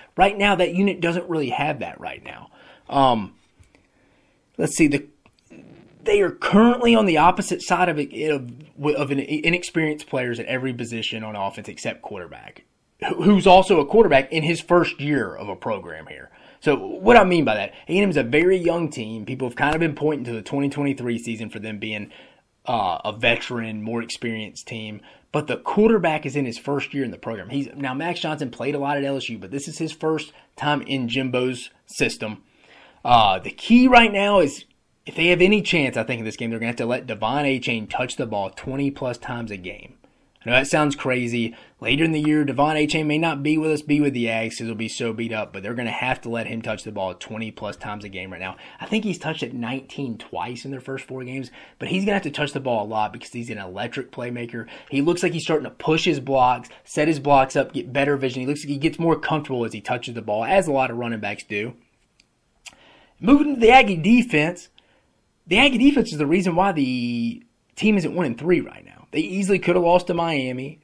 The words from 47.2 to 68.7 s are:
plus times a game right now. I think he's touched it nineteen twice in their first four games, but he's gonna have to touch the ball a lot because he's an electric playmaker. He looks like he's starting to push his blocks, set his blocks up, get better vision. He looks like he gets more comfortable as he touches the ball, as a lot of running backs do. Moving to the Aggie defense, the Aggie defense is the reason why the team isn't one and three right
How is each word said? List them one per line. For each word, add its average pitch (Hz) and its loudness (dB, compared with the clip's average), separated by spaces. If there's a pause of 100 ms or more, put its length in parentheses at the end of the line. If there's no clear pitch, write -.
plus 104 -10
times 104 -12
a 104 -14
game 95 -12
right 85 -14
now. 92 -10 (240)
I - -14
think 214 -2
he's 190 -4
touched 156 -6
it 123 -8
nineteen 123 -8
twice 113 -10
in 135 -12
their 135 -10
first 131 -10
four 127 -12
games, 127 -10 (280)
but - -8
he's 185 -2
gonna 208 0
have 196 -2
to 151 -4
touch 147 -4
the 143 -4
ball 120 -2
a 104 -10
lot 107 -2
because 113 -16
he's 120 -10
an 104 -10
electric 101 -8
playmaker. 120 -10 (240)
He 135 0
looks 170 2
like 170 2
he's 160 -4
starting 151 0
to 110 -10
push - 0
his 147 2
blocks, 127 2 (160)
set 151 0
his 156 2
blocks 135 4
up, 135 0
get 123 -8
better 139 2
vision. 127 -4
He 127 -6
looks 147 -4
like 143 -8
he 143 -4
gets 147 -2
more 165 2
comfortable 139 -2
as 110 -6
he 110 -10
touches 120 -6
the 117 -10
ball, 107 -2
as 180 4
a 151 0
lot 127 0
of 117 -8
running 120 -6
backs 101 -8
do. 107 -6 (1500)
Moving 285 4
to 240 -4
the 226 8
Aggie 220 8
defense, 175 2 (800)
the 180 2
Aggie 269 4
defense 269 4
is 156 -6
the 147 0
reason 175 2
why 190 2
the 120 -2 (320)
team 208 2
isn't 160 -2
one 175 0
and 117 -4
three 165 2
right - -10